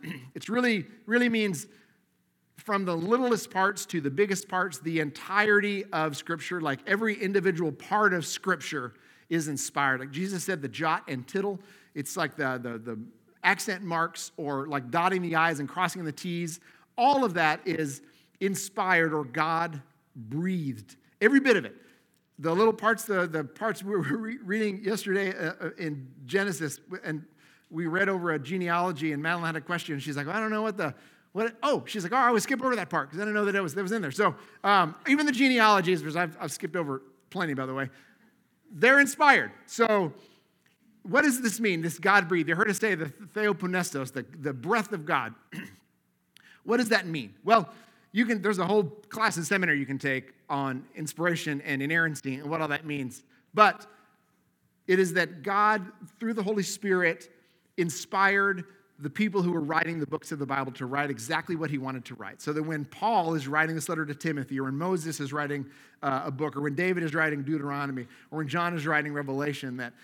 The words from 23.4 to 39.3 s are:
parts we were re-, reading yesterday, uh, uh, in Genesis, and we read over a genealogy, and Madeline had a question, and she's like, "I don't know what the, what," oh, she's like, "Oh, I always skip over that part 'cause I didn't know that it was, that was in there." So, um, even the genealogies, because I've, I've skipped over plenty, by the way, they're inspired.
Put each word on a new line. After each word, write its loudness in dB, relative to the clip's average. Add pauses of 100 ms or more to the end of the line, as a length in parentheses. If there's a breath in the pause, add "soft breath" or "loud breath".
parts -6
we -8
were 0
re-, -4
reading -2
yesterday, -2
uh, -4
uh, -6
in -6 (160)
Genesis, -2 (220)
and -6 (440 soft breath)
we -6
read 0
over -2
a 0
genealogy, -2
and -4
Madeline -2
had -2
a -4
question, -4
and -6
she's -6
like, -4
"I -4
don't -2
know -2
what -2
the, -2 (380 loud breath)
what," -2
oh, 0
she's -6
like, -4
"Oh, 2
I 6
always 4
skip -2
over 2
that -6
part -2
'cause -10
I -4
didn't -2
know 2
that 0
it 4
was, -4
that -2
was -4
in -2
there." -4
So, 2 (300 loud breath)
um, 6 (140)
even 6
the 2
genealogies, 6
because -4
I've, -2
I've -6
skipped -8
over -4 (280)
plenty, -2
by -4
the -6
way, -4 (800 soft breath)
they're 6
inspired. 4 (140)